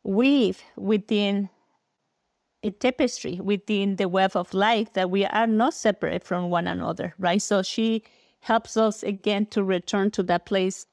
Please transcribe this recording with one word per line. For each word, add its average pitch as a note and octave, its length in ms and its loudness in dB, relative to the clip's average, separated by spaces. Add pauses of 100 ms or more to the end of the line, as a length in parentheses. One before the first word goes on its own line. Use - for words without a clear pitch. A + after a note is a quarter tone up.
weave A3+ 580 2 (140)
within G3+ 720 0 (1120)
a G#3+ 80 -4
tapestry, A#3+ 720 -2
within G3 540 0
the F#3+ 120 0
web F#3+ 280 2
of F3+ 180 -4
life, G#3+ 400 2
that F#3 160 0
we G3 160 2
are A3+ 220 0
not A3+ 260 2
separate F3+ 500 -2
from F3+ 260 -4
one F3 180 0
another, F3 500 -6
right? F#3 240 0
So G3 220 0
she A3+ 400 -2 (380)
helps A3+ 360 -2
us, A3 240 2
again, G#3 460 -2
to G#3 160 -2
return F#3+ 480 0
to G3 120 -2
that F3+ 220 0
place F#3+ 480 -2